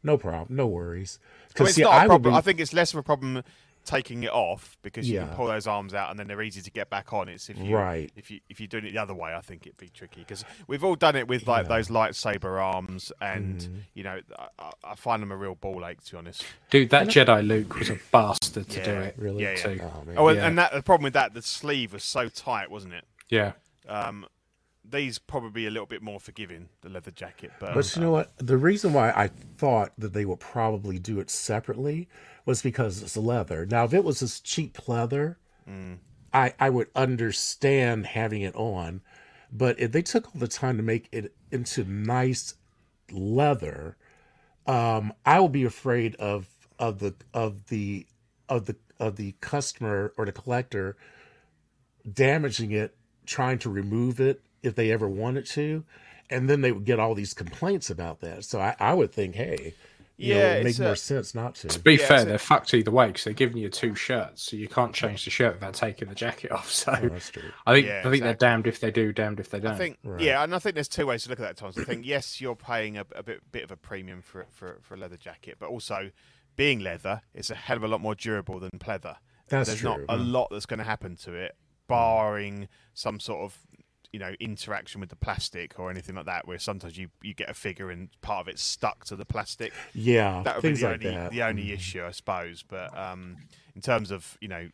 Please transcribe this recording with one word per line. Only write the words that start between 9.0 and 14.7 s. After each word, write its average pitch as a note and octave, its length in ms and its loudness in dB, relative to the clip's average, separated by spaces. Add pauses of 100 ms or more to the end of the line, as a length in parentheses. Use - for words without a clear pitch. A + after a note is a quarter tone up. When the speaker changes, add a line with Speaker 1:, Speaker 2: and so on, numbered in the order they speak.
Speaker 2:
way, E2 200 -10
I E2+ 60 -10
think - 260 -20
it'd - 120 -20
be F2+ 100 -20
tricky - 360 -20
'cause - 200 -14 (220)
we've C#3+ 180 -6
all F#3 100 4
done D3+ 220 4
it B2 100 0
with, A#2+ 200 -2
like, A#2 180 4
Speaker 1:
Yeah. E2 120 -8
Speaker 2:
those A2 120 -2
lightsaber G2+ 760 0
arms, F#2 500 -6 (100)
and F#2+ 400 -6
Speaker 1:
Mm-hmm. F2+ 160 -10 (160)
Speaker 2:
you G#2 100 -14
know, F#2+ 160 -10 (180)
I, B1 100 -16 (100)
I, D#2+ 140 -14 (120)